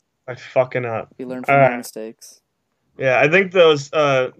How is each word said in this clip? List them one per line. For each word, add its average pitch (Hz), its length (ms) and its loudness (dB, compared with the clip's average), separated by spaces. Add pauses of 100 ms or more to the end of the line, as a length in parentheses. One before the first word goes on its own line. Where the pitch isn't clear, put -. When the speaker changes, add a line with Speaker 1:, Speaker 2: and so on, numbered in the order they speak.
(260)
Speaker 1:
By 123 100 -14
fucking 127 500 -4
up. 113 320 -8
Speaker 2:
You 131 100 -14
learn 127 160 -12
from 139 120 0
Speaker 1:
All 139 60 4
Speaker 2:
your 127 80 4
Speaker 1:
right. 123 80 -4
Speaker 2:
mistakes. - 640 -18 (560)
Speaker 1:
Yeah, 131 220 0
I 147 100 4
think 185 240 0
those, 156 400 4
uh, 135 460 0